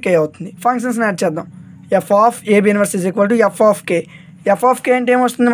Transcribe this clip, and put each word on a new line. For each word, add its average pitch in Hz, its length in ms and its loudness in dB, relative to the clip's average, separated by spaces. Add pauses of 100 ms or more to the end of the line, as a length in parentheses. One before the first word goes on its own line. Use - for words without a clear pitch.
K 185 160 0
అవుతుంది. 151 300 -6 (120)
ఫంక్షన్స్ని 240 440 -2
యాడ్ 190 160 -4
చేద్దాం. 165 240 -4 (560)
F - 60 -8 (120)
of 208 140 2 (220)
ఏబీ 208 160 2
inverse 202 260 0
is 175 120 -2
equal 202 220 0
to 233 40 2 (140)
F - 80 -6 (100)
of 202 100 0 (100)
K. 165 140 -2 (560)
F - 120 -4
of 254 140 -2
K 247 140 2
అంటే 247 180 -2
ఏమొస్తుంది 247 360 0